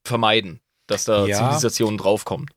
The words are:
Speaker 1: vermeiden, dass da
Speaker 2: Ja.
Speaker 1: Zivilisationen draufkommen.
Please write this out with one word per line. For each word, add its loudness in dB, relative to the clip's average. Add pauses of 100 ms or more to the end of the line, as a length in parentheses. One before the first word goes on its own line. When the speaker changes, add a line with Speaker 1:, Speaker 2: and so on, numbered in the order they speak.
Speaker 1:
vermeiden, 0 (260)
dass -2
da 2
Speaker 2:
Ja. 0
Speaker 1:
Zivilisationen 0
draufkommen. -2 (100)